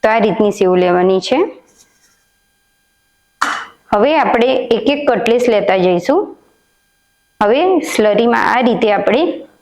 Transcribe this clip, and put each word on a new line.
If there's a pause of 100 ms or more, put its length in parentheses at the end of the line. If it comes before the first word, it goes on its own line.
તો
આ
રીતની
સેવ (120)
લેવાની
છે. (2500)
હવે (120)
આપણે (260)
એક
એક
કટલેસ (100)
લેતા
જઈશું. (1200)
હવે (300)
સ્લરીમાં
આ
રીતે (100)
આપણે (400)